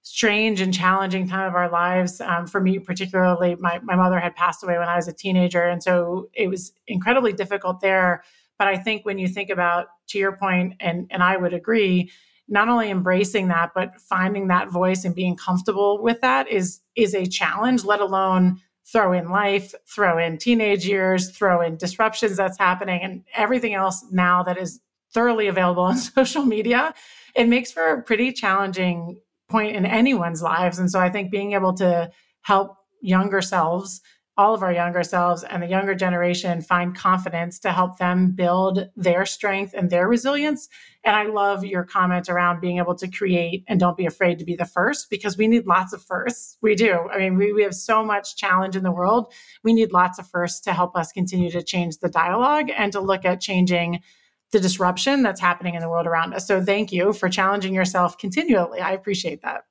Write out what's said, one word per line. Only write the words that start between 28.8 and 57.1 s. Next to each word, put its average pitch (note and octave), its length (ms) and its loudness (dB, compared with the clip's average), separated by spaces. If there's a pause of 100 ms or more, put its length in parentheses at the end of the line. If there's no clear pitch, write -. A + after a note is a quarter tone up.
point G#3+ 240 0
in F#3+ 100 0
anyone's F#3 560 0
lives. F3 380 0
And F3+ 100 2
so F#3+ 100 2
I F3+ 100 4
think F#3+ 200 -4
being G3+ 240 -4
able F#3+ 220 2
to F3 340 0 (320)
help G3 360 0 (240)
younger F#3+ 400 2
selves, F3+ 600 -2 (360)
all G#3 160 6
of F#3+ 100 -2
our F#3 80 0
younger F3 320 0
selves F3 400 0
and - 180 -6
the F3 60 -6
younger G3 260 0
generation F3 680 0
find F3 340 0
confidence F3 640 -2
to F#3 120 -2
help F#3 260 0
them F3+ 340 2
build F#3 640 0
their F#3 300 2
strength G3 500 -4
and F3+ 140 -2
their F3 180 2
resilience. C#4 600 0 (340)
And G#3+ 120 4
I G#3 100 2
love G3+ 400 0
your F#3+ 180 -4
comment F3+ 460 -2
around F3 320 0
being F3+ 160 -2
able F3 180 -2
to F#3 160 -8
create F3+ 560 -2
and F#3+ 120 0
don't F3+ 180 2
be F#3 80 -2
afraid F3 340 0
to D#3+ 60 -12
be F3 100 -4
the F3 100 -4
first, A3 440 -2
because G3+ 280 -4
we A3 100 2
need A3+ 200 2
lots F#3 260 0
of F#3+ 80 -14
firsts. - 600 -6
We G#3+ 140 4
do. F#3 380 2
I G3 60 -4
mean, F#3 160 2
we, G3+ 160 2
we G#3 120 2
have F#3 120 -2
so A3 300 0
much G3+ 320 -4
challenge F#3+ 380 0
in F#3+ 80 -2
the F3+ 80 0
world. G3 420 0 (300)
We A3+ 100 4
need A3+ 180 4
lots F3+ 260 2
of F#3 120 -18
firsts F3 320 -4
to F#3+ 120 -2
help F3 220 0
us E3+ 160 -2
continue F3+ 400 -2
to F3 100 -4
change F3 360 -4
the F3 120 -4
dialogue A#3+ 680 0
and G3+ 180 0
to G3+ 80 -2
look F#3+ 240 0
at F3+ 160 0
changing F3+ 600 0 (520)
the G#3+ 60 4
disruption F#3 640 2
that's F#3+ 180 0
happening F3+ 340 0
in E3+ 60 -6
the E3 80 -6
world E3+ 180 0
around E3 260 0
us. F#3 140 -6
So F#3+ 160 2
thank G3+ 280 0
you F#3+ 220 2